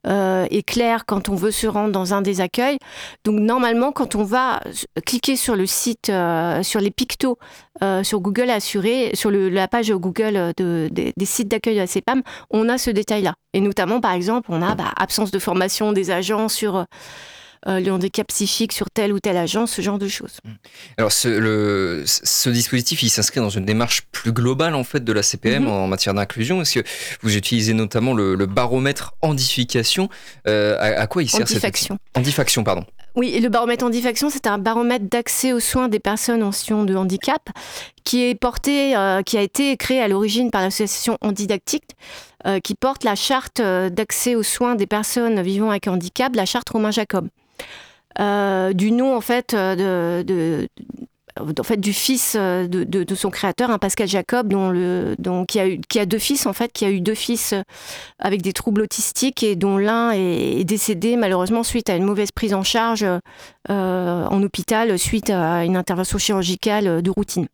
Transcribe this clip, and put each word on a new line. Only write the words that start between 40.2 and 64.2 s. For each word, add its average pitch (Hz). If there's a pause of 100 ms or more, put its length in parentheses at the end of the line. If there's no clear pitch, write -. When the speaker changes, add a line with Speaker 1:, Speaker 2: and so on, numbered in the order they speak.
Speaker 1:
par 196
l'association 202
Handidactique, 208 (500)
euh, 196
qui -
porte 262
la 208
charte, -
euh, 185
d'accès 226
aux 214
soins 247
des 202
personnes 220
vivant 196
avec 202
handicap, 185
la 190
charte 240
Romain 214
Jacob. 202 (920)
Euh, 196
du 202
nom, 254
en 220
fait, 240
euh, 185
de, -
de, 165 (720)
en 151
fait, 226
du 202
fils, 247
euh, 180
de, 180
de, 185
de 190
son 196
créateur, 240
hein, 208
Pascal 202
Jacob, 196
dont 190
le, 180
dont, 180
qui -
a 185
eu, 165
qui 233
a 208
deux 214
fils, 277
en 202
fait, 240
qui -
a 196
eu 196
deux 208
fils, -
euh, 196 (580)
avec 190
des 190
troubles 214
autistiques -
et 208
dont 196
l'un 226
est, 180
est 202
décédé, 214
malheureusement, 196
suite 226
à 180
une 180
mauvaise 202
prise 202
en 190
charge, 226
euh, 180 (500)
en 185